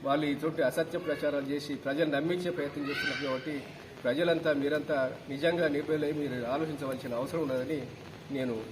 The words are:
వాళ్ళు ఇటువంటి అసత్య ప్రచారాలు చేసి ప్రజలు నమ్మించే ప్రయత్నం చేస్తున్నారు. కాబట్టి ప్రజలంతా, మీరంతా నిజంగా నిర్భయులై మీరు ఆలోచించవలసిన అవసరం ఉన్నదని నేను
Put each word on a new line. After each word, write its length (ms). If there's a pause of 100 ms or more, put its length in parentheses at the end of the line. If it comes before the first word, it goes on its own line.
వాళ్ళు 220
ఇటువంటి 360
అసత్య 360
ప్రచారాలు 480
చేసి 280
ప్రజలు 420
నమ్మించే 340
ప్రయత్నం 380
చేస్తున్నారు. 380
కాబట్టి 360 (420)
ప్రజలంతా, 480
మీరంతా 640 (120)
నిజంగా 400
నిర్భయులై 440
మీరు 340
ఆలోచించవలసిన 680
అవసరం 280
ఉన్నదని 440 (440)
నేను 420